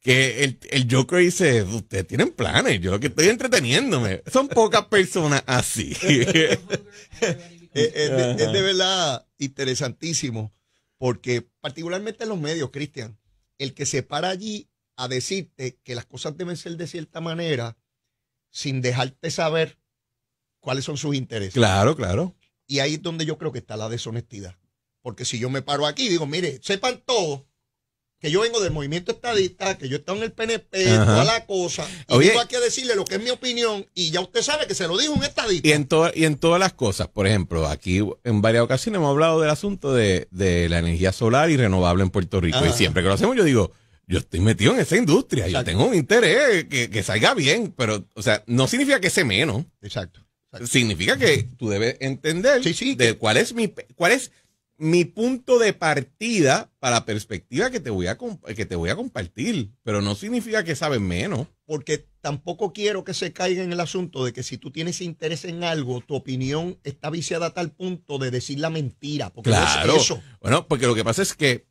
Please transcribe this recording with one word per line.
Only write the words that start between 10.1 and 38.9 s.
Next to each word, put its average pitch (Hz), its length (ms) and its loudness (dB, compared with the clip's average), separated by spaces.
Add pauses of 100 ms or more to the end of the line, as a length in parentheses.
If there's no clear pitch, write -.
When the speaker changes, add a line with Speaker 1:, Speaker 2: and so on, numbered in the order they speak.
Speaker 2:
porque 120 500 -2 (140)
particularmente 180 600 -8
en 220 60 -6
los 202 100 -4
medios, 151 320 -4
Cristian, 127 460 -12 (400)
el 139 160 -8
que 143 120 -8
se 135 180 -2
para 160 260 -4
allí 208 380 -8 (280)
a 127 120 -8
decirte 131 760 -6
que 123 120 -10
las 117 100 -10
cosas 143 320 -10
deben 175 200 -8
ser 170 200 -12
de 165 100 -8
cierta 165 340 -12
manera, 160 560 -4 (760)
sin 131 300 -4
dejarte 127 500 -2
saber 160 460 0 (840)
cuáles 135 260 -4
son 151 120 -6
sus 143 180 -2
intereses. 113 380 -6
Speaker 1:
Claro, 110 420 4
claro. 131 400 -2 (320)
Speaker 2:
Y 139 120 -2
ahí 147 160 0
es 156 80 -8
donde 165 220 -6
yo 151 120 -6
creo 156 140 -6
que 123 80 -10
está 110 180 -14
la 107 120 -8
deshonestidad. 113 680 -10 (460)
Porque 123 240 -12
si 123 140 -4
yo 123 100 -2
me 135 120 -2
paro 143 240 0
aquí 240 220 -2
y - 20 0
digo, 165 160 0
"Mire, 147 360 -4
sepan 247 440 -4
todos 165 380 -2 (760)
que 156 100 -6
yo 180 120 2
vengo 233 180 0
del 175 140 -2
movimiento 156 400 -6
estadista, 196 640 -2
que 139 100 -10
yo 127 80 -4
he 151 40 -4
estado 190 180 -8
en 220 80 -4
el 226 80 -8
P 226 100 -6
N 220 160 -2
P, - 320 0
Speaker 1:
Ajá. 110 140 6
Speaker 2:
toda 107 180 6
la 226 220 2
cosa, 180 420 -4 (220)
y - 60 0
Speaker 1:
Oye. 139 120 8
Speaker 2:
vengo 226 140 6
aquí 240 140 -4
a 247 40 0
decirle 240 380 0
lo 180 80 -2
que 190 100 -6
es 202 80 -4
mi 240 60 -4
opinión", 240 640 -2
y 170 160 -2
ya 170 80 -2
usted 190 220 -2
sabe 294 260 -2
que 196 80 -4
se 175 140 -2
lo 175 80 0
dijo 294 160 0
un 277 100 0
estadista. 226 420 -2
Speaker 1:
Y 151 60 6
en 147 160 2
toda, 160 260 4
y 160 120 2
en 151 100 2
todas 165 240 2
las 190 140 2
cosas, 98 340 -2
por 98 200 0
ejemplo, 85 380 2
aquí 90 360 0 (240)
en 110 160 2
varias 113 240 4
ocasiones 160 320 -2